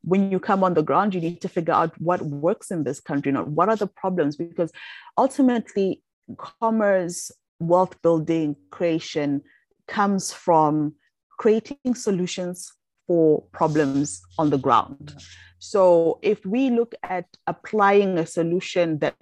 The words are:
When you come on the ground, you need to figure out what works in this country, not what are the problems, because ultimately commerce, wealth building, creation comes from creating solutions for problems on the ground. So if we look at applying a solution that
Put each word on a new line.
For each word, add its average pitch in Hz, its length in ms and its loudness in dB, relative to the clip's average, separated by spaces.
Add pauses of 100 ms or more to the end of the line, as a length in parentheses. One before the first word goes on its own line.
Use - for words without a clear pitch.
When 196 280 0
you 185 80 0
come 190 240 0
on 180 120 0
the 156 80 2
ground, 185 320 0
you 180 80 -4
need 170 180 -6
to 180 80 -10
figure 165 240 -4
out 165 260 0
what 175 220 -2
works 151 500 -4
in 165 140 -4
this 135 160 -6
country, 139 320 -4
not 117 160 -4
what 165 220 0
are 226 60 2
the 208 100 -4
problems, 180 500 -4
because 170 340 -6 (460)
ultimately 240 840 0 (580)
commerce, 202 720 0 (260)
wealth 180 440 2
building, 160 540 0 (140)
creation 160 720 -2 (480)
comes 202 440 -2
from 151 600 2 (440)
creating 226 560 0
solutions 180 800 -6 (340)
for 160 360 4 (100)
problems 147 680 0 (180)
on 151 120 2
the 135 80 0
ground. 131 560 0 (440)
So 175 640 4
if 202 220 0
we 247 260 0
look 233 240 0 (100)
at 180 220 -6 (200)
applying 202 720 2
a 165 80 -2
solution 165 720 -2
that 147 240 -4